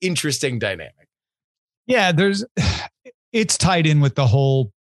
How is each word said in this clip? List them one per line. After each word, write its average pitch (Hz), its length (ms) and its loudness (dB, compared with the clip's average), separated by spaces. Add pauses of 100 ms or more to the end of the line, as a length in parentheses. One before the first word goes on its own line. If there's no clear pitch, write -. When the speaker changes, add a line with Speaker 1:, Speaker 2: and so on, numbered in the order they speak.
Speaker 1:
interesting 143 580 -4
dynamic. 95 480 -8 (800)
Speaker 2:
Yeah, 214 240 2
there's, 196 340 0 (120)
<sighs> - 760 -6
it's 214 240 0
tied 170 300 2
in 151 140 4
with 139 160 0
the 139 100 2
whole 135 540 2